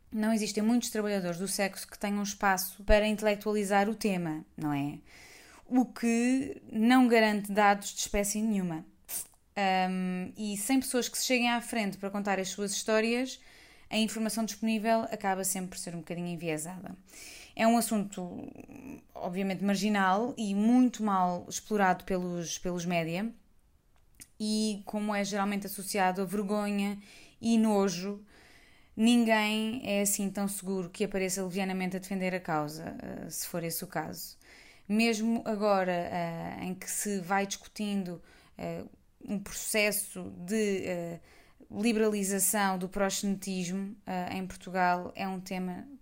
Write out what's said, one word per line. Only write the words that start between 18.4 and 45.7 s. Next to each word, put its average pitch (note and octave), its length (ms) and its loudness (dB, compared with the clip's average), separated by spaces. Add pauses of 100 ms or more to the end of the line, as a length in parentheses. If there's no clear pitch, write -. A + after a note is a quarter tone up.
obviamente, F#3 520 -2
marginal G3+ 720 2
e G3+ 180 -2
muito A#3 480 6
mal F#3 460 2
explorado F#3 560 2
pelos, F3+ 520 -4
pelos F3 280 -4
média. F3 440 0 (1120)
E G#3+ 460 0
como G#3 280 -4
é G3+ 120 0
geralmente G3+ 420 -2
associado F#3+ 540 0
a F#3+ 40 0
vergonha G3+ 720 -2 (440)
e A3+ 160 4
nojo, G3+ 680 2 (720)
ninguém A3 880 4
é G3+ 180 0
assim G3+ 280 0
tão G3+ 180 -2
seguro F#3 420 -4
que - 140 -4
apareça F#3+ 400 -2
levianamente F#3 540 -2
a - 20 -6
defender F#3 340 -2
a F#3 60 -2
causa, D#3 640 -4
eh, - 260 -10
se - 160 -6
for F3 160 -6
esse E3 220 -4
o E3+ 40 -10
caso. E3 500 -8 (500)
Mesmo A3+ 580 2
agora, G3+ 460 2
eh, E3+ 680 -4
em F#3 120 -6
que F#3+ 160 -10
se G3+ 300 -4
vai G3 260 0
discutindo, G3 760 -6 (360)
eh, E3+ 280 -8 (420)
um G#3 100 -4
processo G3+ 1000 -2
de, G3+ 480 0
eh, E3+ 340 -6 (520)
liberalização G3+ 1080 2
do F#3 120 -4
proxenetismo, G3 1080 -2 (100)
eh, F#3 320 -4
em F#3+ 80 -6
Portugal, F3+ 720 -2
é F#3+ 120 -6
um F#3+ 120 -6
tema F#3 480 -6 (140)